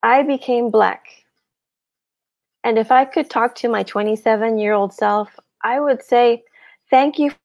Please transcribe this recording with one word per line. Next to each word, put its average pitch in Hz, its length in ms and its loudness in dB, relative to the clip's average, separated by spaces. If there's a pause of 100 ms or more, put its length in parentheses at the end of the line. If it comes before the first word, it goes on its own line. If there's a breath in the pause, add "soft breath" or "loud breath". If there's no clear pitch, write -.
I 254 200 2
became 254 480 -2
black. 208 340 0 (1600)
And 226 140 0
if 220 120 -2
I 254 140 6
could 294 240 -4
talk 233 280 -2
to 240 120 -6
my 214 140 -2
twenty-seven-year-old 214 1120 -2
self, 208 440 -4 (240)
I 240 180 -2
would 285 220 -2
say, 240 400 2 (480 soft breath)
"Thank 277 280 2
you 285 140 0 (120)